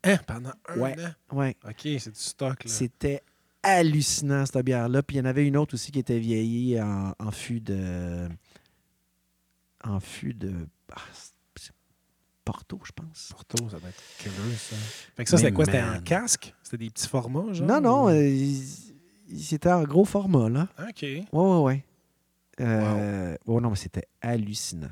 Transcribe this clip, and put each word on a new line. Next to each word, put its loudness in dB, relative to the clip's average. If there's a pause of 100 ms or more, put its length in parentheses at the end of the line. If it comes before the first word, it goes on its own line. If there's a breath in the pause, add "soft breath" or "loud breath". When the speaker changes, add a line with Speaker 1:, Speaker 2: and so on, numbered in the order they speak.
Speaker 1:
Hein, 6
pendant -8 (160)
un -4
Speaker 2:
Ouais, -2
Speaker 1:
an ? -10
Speaker 2:
ouais. 0
Speaker 1:
OK, -16 (180)
c'est -10
du -18
stock, -6
là. -8
Speaker 2:
C'était -4 (400)
hallucinant, 4
cette 0
bière-là. 2
Puis -6
il 2
y 0
en -2
avait 2
une 2
autre 0
aussi -8
qui -2
était 0
vieillie 0
en, -2
en -6
fût -6
de, -4 (1600 soft breath)
en -4
fût -10
de, -8 (400)
ah, -16 (1500)
Porto, -14
je -18
pense. -16
Speaker 1:
Porto, -8
ça -12
doit -14
être -20 (160)
killer, -8
ça. -12 (420 loud breath)
Fait -8
que -4
ça, 8
Speaker 2:
Mais 8
Speaker 1:
c'était 4
quoi ? 4
C'était 4
en -2
Speaker 2:
man. -4
Speaker 1:
casque ? -2
C'était -10
des -10
petits -8
formats, -2
genre, -2
Speaker 2:
Non, 4
non, 6
Speaker 1:
ou ? 6
Speaker 2:
euh, 6
il, 2 (680)
il, -12
c'était 0
en 4
gros 6
format, 4
là. 2 (120)
Speaker 1:
OK. -12
Speaker 2:
Ouais, -6
ouais, 6
ouais. 2 (760)
Euh, 0 (100)
Speaker 1:
Wow. 2
Speaker 2:
oh 4
non, 0
mais -2
c'était -6 (160)
hallucinant. -4